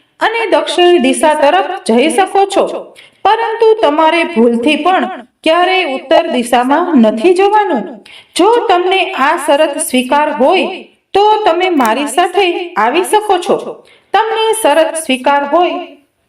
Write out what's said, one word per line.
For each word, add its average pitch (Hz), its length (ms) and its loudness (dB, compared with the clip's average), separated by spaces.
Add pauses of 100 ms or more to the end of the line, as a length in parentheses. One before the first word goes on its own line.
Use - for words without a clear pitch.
(200)
અને 440 300 -2
દક્ષિણ 349 520 2
દિશા 320 320 0
તરફ 320 520 -2
જઈ 247 240 2
શકો 392 360 0
છો, 240 480 -4 (300)
પરંતુ 440 580 2
તમારે 320 420 2
ભૂલથી 240 520 0
પણ 320 500 -2 (180)
ક્યારેય 349 500 0
ઉત્તર 330 320 0
દિશામાં 262 680 0
નથી 226 380 2
જવાનું. 370 680 0 (320)
જો 466 320 2
તમને 370 440 0
આ 294 340 0
શરત 294 320 2
સ્વીકાર 285 520 -2
હોય 302 520 0 (300)
તો 427 320 2
તમે 359 260 0
મારી 262 360 0
સાથે 359 680 -2
આવી 262 320 0
શકો 415 340 0
છો. 196 180 -2 (560)
તમને 440 400 0 (100)
શરત 302 320 2
સ્વીકાર 285 500 -2
હોય 330 260 0 (580)